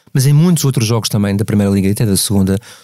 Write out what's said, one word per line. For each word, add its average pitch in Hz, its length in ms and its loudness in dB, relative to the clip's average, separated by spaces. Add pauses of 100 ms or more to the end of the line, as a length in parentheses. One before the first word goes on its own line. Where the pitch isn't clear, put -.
(140)
mas 135 120 0
em 143 80 4
muitos 160 320 2
outros 127 200 0
jogos 110 220 -2
também 101 300 -2
da 101 80 -2
Primeira 101 260 0
Liga 98 160 0
e 98 40 0
até 107 140 -2
da 98 120 0
Segunda, 95 420 0 (240)